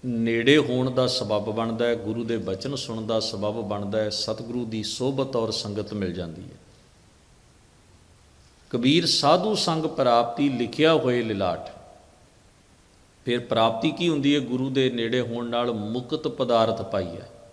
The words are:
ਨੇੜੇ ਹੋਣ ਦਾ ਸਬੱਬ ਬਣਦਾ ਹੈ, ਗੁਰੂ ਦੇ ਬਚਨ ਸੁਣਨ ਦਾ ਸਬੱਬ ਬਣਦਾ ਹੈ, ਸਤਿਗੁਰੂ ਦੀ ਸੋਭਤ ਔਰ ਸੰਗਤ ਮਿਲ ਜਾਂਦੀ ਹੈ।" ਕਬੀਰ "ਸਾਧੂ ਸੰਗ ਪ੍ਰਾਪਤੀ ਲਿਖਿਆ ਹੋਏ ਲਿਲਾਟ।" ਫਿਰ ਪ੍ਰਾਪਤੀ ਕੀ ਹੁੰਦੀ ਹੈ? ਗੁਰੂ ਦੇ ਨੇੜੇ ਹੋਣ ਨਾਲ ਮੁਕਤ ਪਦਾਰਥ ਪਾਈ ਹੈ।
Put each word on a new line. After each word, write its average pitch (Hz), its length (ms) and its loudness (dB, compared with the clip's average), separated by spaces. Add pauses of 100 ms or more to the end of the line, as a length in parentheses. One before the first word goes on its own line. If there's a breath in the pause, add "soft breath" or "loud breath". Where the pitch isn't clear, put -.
ਨੇੜੇ 117 500 4
ਹੋਣ 127 340 2
ਦਾ 127 160 2
ਸਬੱਬ 107 380 0
ਬਣਦਾ 113 420 0
ਹੈ, 117 100 2
ਗੁਰੂ 113 280 -4
ਦੇ 113 120 -2
ਬਚਨ 98 400 -4
ਸੁਣਨ 110 300 -6
ਦਾ 110 140 0
ਸਬੱਬ 104 400 -4
ਬਣਦਾ 101 400 -2
ਹੈ, 107 100 0
ਸਤਿਗੁਰੂ 117 540 -4
ਦੀ 110 180 -6
ਸੋਭਤ 131 540 -2
ਔਰ 110 140 0
ਸੰਗਤ 104 440 -4
ਮਿਲ 95 180 -2
ਜਾਂਦੀ 85 300 -8
ਹੈ।" - 160 -18 (2000)
ਕਬੀਰ 143 360 4
"ਸਾਧੂ 165 480 4
ਸੰਗ 160 300 0
ਪ੍ਰਾਪਤੀ 127 640 2
ਲਿਖਿਆ 135 460 2
ਹੋਏ 123 280 2
ਲਿਲਾਟ।" 98 600 -2 (1400)
ਫਿਰ 120 160 0
ਪ੍ਰਾਪਤੀ 113 500 2
ਕੀ 165 180 -2
ਹੁੰਦੀ 143 260 2
ਹੈ? 147 60 4
ਗੁਰੂ 127 300 -2
ਦੇ 131 200 2
ਨੇੜੇ 120 300 -2
ਹੋਣ 117 260 -4
ਨਾਲ 120 260 0
ਮੁਕਤ 123 560 -4
ਪਦਾਰਥ 113 540 2
ਪਾਈ 98 240 -4
ਹੈ। 92 220 -12 (240)